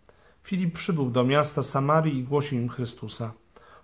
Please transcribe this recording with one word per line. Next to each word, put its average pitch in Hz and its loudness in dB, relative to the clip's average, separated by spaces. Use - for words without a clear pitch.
Filip 185 -2
przybył 147 -2
do 123 4
miasta 143 2
Samarii 147 2
i 127 -2
głosił 139 0
im 120 -2
Chrystusa. 113 -8